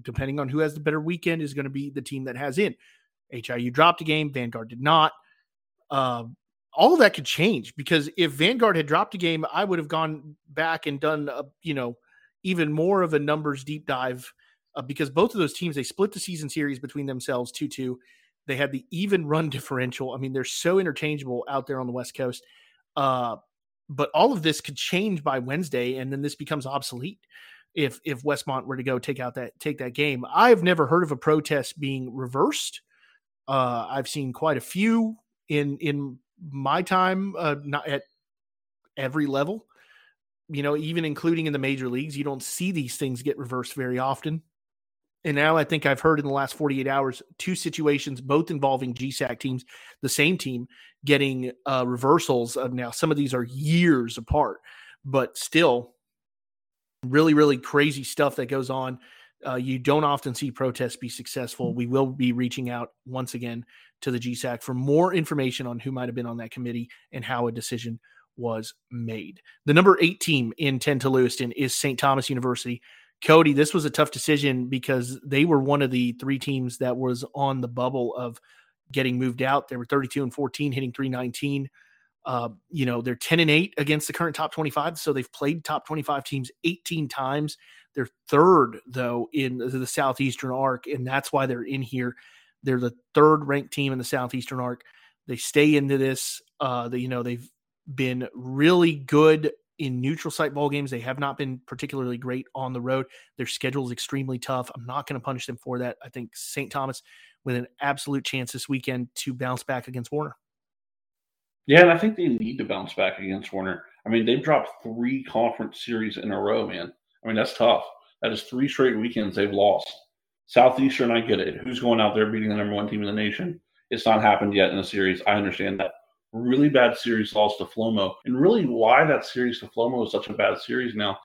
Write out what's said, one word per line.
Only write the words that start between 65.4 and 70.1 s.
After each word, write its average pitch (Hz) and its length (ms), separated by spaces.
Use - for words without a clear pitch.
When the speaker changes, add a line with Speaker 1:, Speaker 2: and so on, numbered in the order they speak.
Speaker 1:
on 120 100
who 135 140
might 127 180
have 120 60
been 120 100
on 117 120
that 117 120
committee 120 400
and 127 120
how 120 220
a 117 60
decision 117 480
was 113 360
made. 113 500
The 147 80
number 185 260
eight 175 180